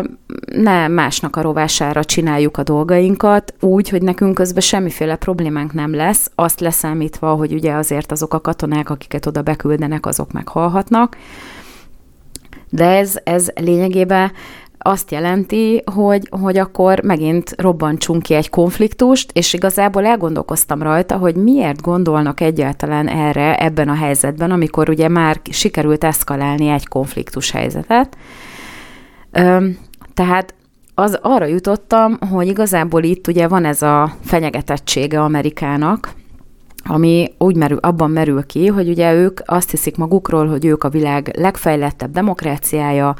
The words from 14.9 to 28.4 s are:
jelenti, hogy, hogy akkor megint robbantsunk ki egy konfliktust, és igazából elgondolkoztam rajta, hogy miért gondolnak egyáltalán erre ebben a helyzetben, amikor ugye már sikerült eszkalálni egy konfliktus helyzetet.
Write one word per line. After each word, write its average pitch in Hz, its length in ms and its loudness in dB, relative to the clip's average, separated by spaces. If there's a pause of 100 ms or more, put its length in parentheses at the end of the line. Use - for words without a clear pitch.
jelenti, 196 720 0 (120)
hogy, 202 340 2 (120)
hogy 190 180 2
akkor 190 440 2
megint 165 540 0
robbantsunk 165 680 0
ki - 120 0
egy 156 160 0
konfliktust, 214 840 2
és - 180 0
igazából 196 540 0
elgondolkoztam 160 760 -2
rajta, 156 340 0
hogy 180 180 2
miért 196 460 2
gondolnak 156 600 0
egyáltalán 151 680 0
erre 151 480 0
ebben 156 320 0
a 147 60 0
helyzetben, 151 560 -2
amikor 160 380 0
ugye 160 200 2
már 165 320 2 (100)
sikerült 151 540 0
eszkalálni 147 640 -2
egy 143 200 -2
konfliktus - 600 -6
helyzetet. 226 680 -2 (1120)